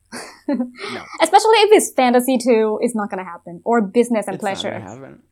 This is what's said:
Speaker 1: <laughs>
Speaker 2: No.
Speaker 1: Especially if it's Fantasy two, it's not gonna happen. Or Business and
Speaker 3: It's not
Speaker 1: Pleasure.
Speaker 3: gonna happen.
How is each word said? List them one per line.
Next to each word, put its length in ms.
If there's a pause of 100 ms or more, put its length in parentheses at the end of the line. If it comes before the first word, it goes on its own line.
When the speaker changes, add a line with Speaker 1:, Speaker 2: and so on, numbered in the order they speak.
(120)
Speaker 1:
<laughs> 140 (220)
Speaker 2:
No. 540 (180)
Speaker 1:
Especially 360
if 160
it's 200
Fantasy 460
two, 420
it's 140
not 160
gonna 140
happen. 400
Or 180
Business 460
and 80
Speaker 3:
It's 80
not 100
Speaker 1:
Pleasure. 160
Speaker 3:
gonna 180
happen. 440